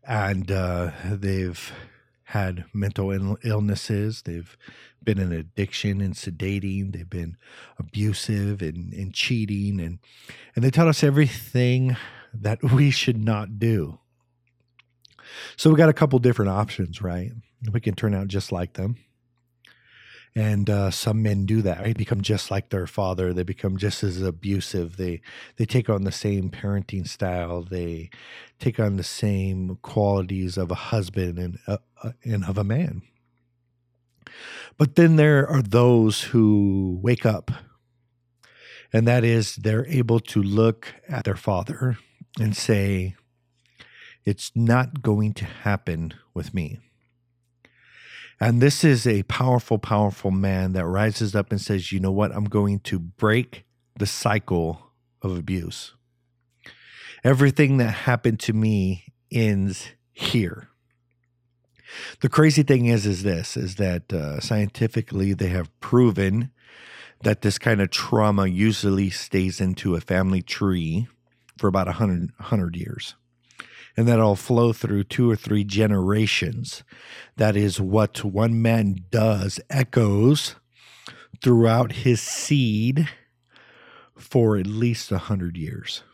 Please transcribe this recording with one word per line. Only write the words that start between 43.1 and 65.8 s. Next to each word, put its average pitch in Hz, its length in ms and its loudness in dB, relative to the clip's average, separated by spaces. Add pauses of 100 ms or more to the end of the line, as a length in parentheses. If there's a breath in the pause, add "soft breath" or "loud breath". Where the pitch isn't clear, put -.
"It's - 300 -4
not 120 480 2
going 107 320 0
to - 100 -8
happen 82 680 -4 (200)
with 87 200 -8
me." 80 240 -6 (1600 loud breath)
And 117 220 4
this 143 240 4
is 131 200 6
a 104 200 2
powerful, 123 540 0
powerful 104 520 0
man 95 440 0
that 90 120 -2
rises 101 480 0
up 101 160 0
and 101 100 -2
says, 95 300 -4
"You 98 80 -4
know 95 140 0
what? 101 180 0
I'm 104 140 -4
going 101 360 0
to 92 200 -6
break 107 640 -2 (340)
the 104 80 -2
cycle 87 840 -2 (300)
of 92 140 -4
abuse. 85 580 -8 (1300 loud breath)
Everything 135 540 6
that 117 120 2 (160)
happened 117 340 2
to - 120 -2
me 104 600 0 (200)
ends 101 560 0 (240)
here." - 560 -4 (1500 loud breath)
The 135 80 0
crazy 156 340 4
thing 135 220 4
is, 113 220 2
is 95 160 -2
this, 90 340 -4
is 92 200 -6
that, 90 360 -4
uh, 73 280 -6
scientifically 104 920 -2
they 95 160 -2
have 90 220 -4 (100)